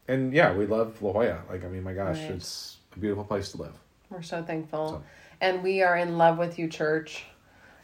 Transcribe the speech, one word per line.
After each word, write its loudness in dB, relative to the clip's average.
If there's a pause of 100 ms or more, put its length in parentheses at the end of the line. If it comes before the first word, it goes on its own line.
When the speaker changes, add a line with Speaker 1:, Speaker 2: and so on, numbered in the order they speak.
Speaker 1:
and 0
yeah, 6
we 2
love 0
La 0
Jolla. 2 (100)
Like, -8
I -8
mean, -8
my -6
gosh, -2
Speaker 2:
Right. -8
Speaker 1:
it's -10 (180)
a -16
beautiful -2
place -4
to -12
live. -10 (380)
Speaker 2:
We're -10
so -6
thankful. -4
Speaker 1:
So. -8 (380)
Speaker 2:
And 2
we 2
are 6
in 0
love 8
with -2
you, -2
church. -2 (600)